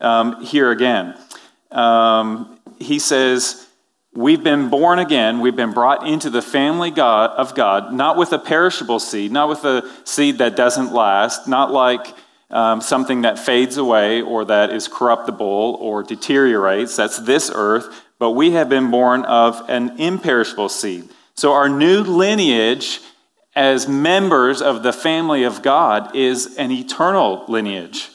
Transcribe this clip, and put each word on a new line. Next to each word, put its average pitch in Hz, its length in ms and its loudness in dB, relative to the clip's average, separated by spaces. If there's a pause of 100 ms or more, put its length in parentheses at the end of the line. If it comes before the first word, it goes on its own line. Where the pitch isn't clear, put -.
um, 113 400 0
here 135 300 2
again. 110 420 0 (580)
Um, 113 840 2 (220)
he 147 180 -4
says, 131 680 0 (480)
"We've 143 300 2
been 143 260 0
born 170 300 2
again, 120 400 0
we've 123 160 0
been 113 180 -2
brought 123 340 2
into 151 220 -4
the 117 120 -2
family 156 500 -2
God, 117 400 2
of 131 240 -4
God, 101 380 0
not 147 240 0
with 170 160 0
a 151 60 -2
perishable 160 600 0
seed, 104 320 -6
not 147 180 0
with 151 160 -6
a 131 180 0 (200)
seed 143 360 -2
that 117 160 0
doesn't 123 380 0
last, 107 540 0
not 135 240 0
like, 127 440 0 (360)
um, 113 300 0
something 131 400 -2
that 110 160 0
fades 131 400 0
away 117 440 2
or 113 240 -4
that 104 260 2
is 110 160 -6
corruptible 110 920 -2
or 104 220 -6
deteriorates. 113 920 0
That's - 220 -2
this 127 360 0
earth, 107 340 0 (300)
but 117 140 0
we 151 200 2
have 156 180 0
been 131 200 2
born 123 360 2
of 117 420 2
an 123 300 -4
imperishable 143 720 -2
seed." 87 400 -8 (260)
So 143 180 2
our 139 160 4
new 165 340 4
lineage 170 1000 0 (540)
as 135 320 2
members 143 760 2
of 120 220 -2
the 123 80 2
family 160 520 -2
of 110 180 -4
God 135 540 2
is 127 420 -2
an 131 140 -4
eternal 127 760 -2
lineage, 101 680 -6